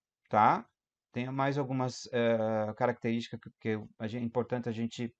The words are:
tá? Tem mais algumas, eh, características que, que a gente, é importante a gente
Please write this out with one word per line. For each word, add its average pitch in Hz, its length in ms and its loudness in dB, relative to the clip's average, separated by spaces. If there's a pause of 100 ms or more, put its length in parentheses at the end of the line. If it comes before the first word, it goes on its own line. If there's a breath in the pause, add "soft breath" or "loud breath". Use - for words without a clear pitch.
(300)
tá? 123 360 6 (460)
Tem 123 180 -6
mais 135 280 0
algumas, 131 540 -2
eh, 110 640 2
características 117 600 -2
que, - 100 -20 (100)
que 110 260 -4 (140)
a 113 80 -6
gente, 120 160 -6
é - 20 -2
importante 120 440 -2
a - 20 0
gente 117 480 -4